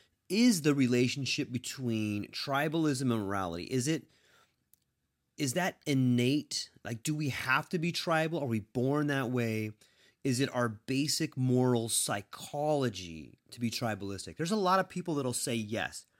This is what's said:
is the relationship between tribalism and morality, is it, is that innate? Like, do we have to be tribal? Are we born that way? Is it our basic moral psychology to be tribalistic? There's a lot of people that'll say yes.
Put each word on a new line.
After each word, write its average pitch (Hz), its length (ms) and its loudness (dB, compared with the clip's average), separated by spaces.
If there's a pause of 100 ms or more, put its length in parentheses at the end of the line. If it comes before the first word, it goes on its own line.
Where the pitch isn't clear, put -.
(280)
is 214 360 4
the 147 100 6
relationship 127 800 2
between 110 800 -4
tribalism 143 800 0
and 113 100 0
morality, 95 440 -4
is 127 220 0
it, 156 220 -2 (1300)
is 135 160 -2
that 175 320 -2
innate? 131 840 2 (140)
Like, 113 200 -8
do 156 120 -2
we 151 140 -2
have 131 400 0
to 185 100 -2
be 170 120 -2
tribal? 160 480 0
Are 139 80 -2
we 113 120 0
born 135 480 0
that 135 240 0
way? 110 400 0 (520)
Is 127 160 2
it 139 140 0
our 120 160 0
basic 139 640 -2
moral 123 540 4
psychology 104 1500 -2 (100)
to - 100 -16
be 117 120 -2
tribalistic? 98 640 -6
There's 165 140 -2
a 220 40 0
lot 190 240 4
of 185 80 2
people 175 280 -4
that'll 127 180 0
say 127 220 -2
yes. 107 500 -4 (140)